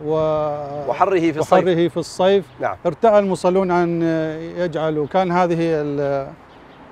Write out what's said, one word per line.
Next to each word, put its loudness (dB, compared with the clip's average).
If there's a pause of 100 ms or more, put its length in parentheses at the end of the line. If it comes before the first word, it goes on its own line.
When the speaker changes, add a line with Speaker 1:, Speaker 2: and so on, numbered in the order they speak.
Speaker 1:
و-، -4
Speaker 2:
وحره 2
في 0
الصيف. 2
Speaker 1:
وحره 2
في -4
الصيف، 0 (140)
Speaker 2:
نعم. -4
Speaker 1:
ارتأى 4
المصلون 0
أن 0 (560)
يجعلوا، -2
كان 0
هذه 2
ال-، -2 (600)